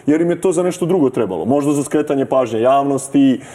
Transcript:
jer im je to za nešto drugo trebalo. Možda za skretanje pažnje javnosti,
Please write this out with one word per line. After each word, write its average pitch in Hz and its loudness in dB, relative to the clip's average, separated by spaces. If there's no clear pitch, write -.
jer 151 2
im 170 0
je 170 -4
to 190 2
za 165 -2
nešto 180 -4
drugo 156 2
trebalo. 95 -4
Možda 143 0
za 143 -2
skretanje 147 -2
pažnje 117 -2
javnosti, 139 2